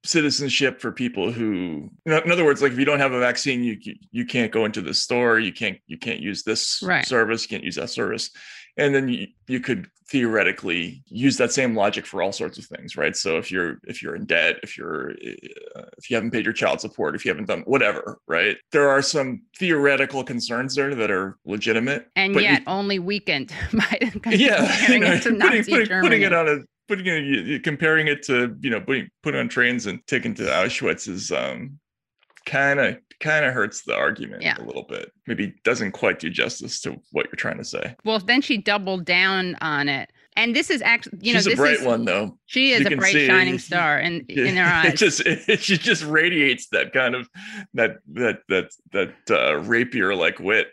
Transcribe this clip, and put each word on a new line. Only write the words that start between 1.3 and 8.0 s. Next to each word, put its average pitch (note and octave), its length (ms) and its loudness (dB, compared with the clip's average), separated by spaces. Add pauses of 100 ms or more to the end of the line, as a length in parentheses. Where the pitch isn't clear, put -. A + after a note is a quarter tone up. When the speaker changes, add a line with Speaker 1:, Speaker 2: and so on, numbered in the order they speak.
Speaker 1:
who, F2+ 580 -4 (140)
in, D#3+ 80 0
in D#3+ 180 2
other F3 140 4
words, C#3+ 160 6
like, C3+ 120 4
if B2 60 -4
you C#3 60 4
don't C#3+ 160 4
have C3+ 120 2
a B2 80 0
vaccine, B2 440 0
you, A2 160 -2
you, - 140 -14 (160)
you A#2+ 160 -4
can't A#2 260 0
go A2+ 120 2
into G#2+ 180 -2
the D#2 120 -6
store, A#2+ 440 2
you G2+ 140 -2
can't, G2 340 -6
you - 100 -12
can't - 240 -6
use F#2 220 -6
this - 420 -2
Speaker 2:
Right. F3+ 220 0
Speaker 1:
service, A2+ 360 0
you - 60 -8
can't - 160 -8
use - 120 -6
that - 140 -6
service. G#2+ 400 -6 (460)